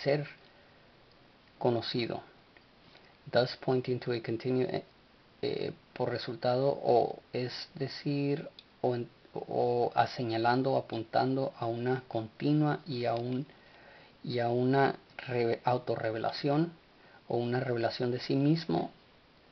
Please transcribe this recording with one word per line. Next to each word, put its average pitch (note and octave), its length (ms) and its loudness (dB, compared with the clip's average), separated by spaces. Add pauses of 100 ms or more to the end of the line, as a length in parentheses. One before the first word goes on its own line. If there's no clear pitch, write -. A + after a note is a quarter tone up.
ser C#3+ 240 2 (1300)
conocido. A#2+ 640 -2 (1080)
Thus A#2+ 300 2
pointing B2+ 400 0
to B2+ 120 -4
a A#2 100 -4
continue-, B2+ 520 -2
eh, - 100 -4 (580)
eh, - 300 -4 (200)
por B2 160 -2
resultado, B2 720 0
o B2 360 4 (160)
es B2 400 -4
decir, C#3+ 720 -2 (320)
o B2 140 2
en-, A#2+ 160 -6 (240)
o A#2+ 600 0
a A#2 120 4
señalando, B2 720 2
apuntando B2 800 0
a A#2 80 -4
una A#2+ 420 -2
continua D3 800 0
y A#2+ 180 -4
a A#2 100 0
un, B2+ 320 -2 (800)
y A#2+ 140 -2
a A#2 100 0
una B2+ 480 4 (220)
reve-, A#2+ 460 0
autorrevelación, B2 1080 0 (580)
o A#2+ 60 0
una A#2+ 240 0
revelación A#2+ 500 0
de B2 100 -2
sí - 140 -2
mismo, D3 560 2 (600)